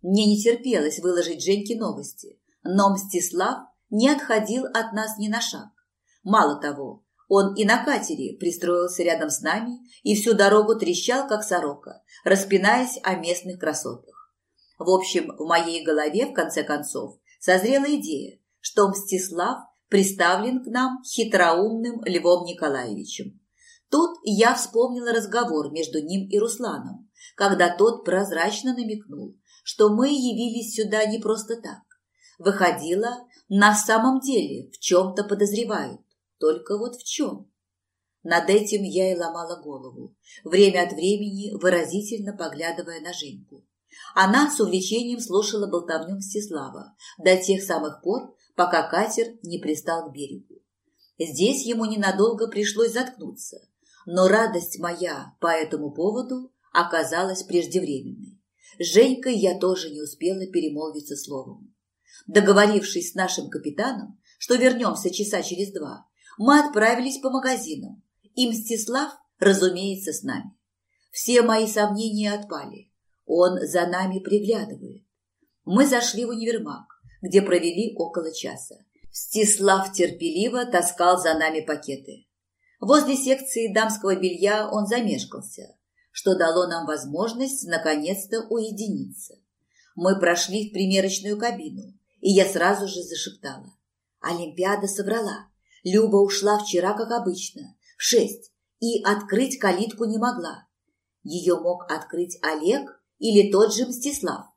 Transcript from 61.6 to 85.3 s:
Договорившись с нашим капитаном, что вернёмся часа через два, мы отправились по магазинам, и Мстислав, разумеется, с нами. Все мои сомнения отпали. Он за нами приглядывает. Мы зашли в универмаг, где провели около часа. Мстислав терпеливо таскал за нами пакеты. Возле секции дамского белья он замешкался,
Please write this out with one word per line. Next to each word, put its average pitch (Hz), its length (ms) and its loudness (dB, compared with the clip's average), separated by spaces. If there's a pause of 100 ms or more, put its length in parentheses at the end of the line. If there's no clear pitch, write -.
Договорившись 202 840 4
с - 20 -10
нашим 185 340 -4
капитаном, 196 680 -6 (180)
что - 180 0
вернёмся 233 540 2
часа 196 320 -4
через 190 300 -6
два, - 340 -12 (320)
мы 277 220 6
отправились 247 600 2
по 269 100 -2
магазинам, 254 720 -4 (320)
и 247 140 0
Мстислав, 233 640 -4 (260)
разумеется, 190 720 2
с - 120 -8
нами. 113 280 -8 (600)
Все 240 320 2
мои 220 220 2
сомнения 208 680 -2
отпали. - 580 -12 (340)
Он 180 400 4
за 170 220 0
нами 185 320 -2
приглядывает. 208 840 -2 (600)
Мы 240 240 4
зашли 240 380 0
в 220 40 -6
универмаг, 226 580 -6 (340)
где 190 200 4
провели 175 560 0
около 165 360 -4
часа. - 420 -12 (360)
Мстислав 196 800 2
терпеливо 165 760 -2
таскал 175 540 2
за 170 140 2
нами 160 280 0
пакеты. - 640 -10 (520)
Возле 269 380 4
секции 254 560 -2
дамского 208 420 2
белья 196 560 0
он 208 140 -2
замешкался, - 920 -6 (360)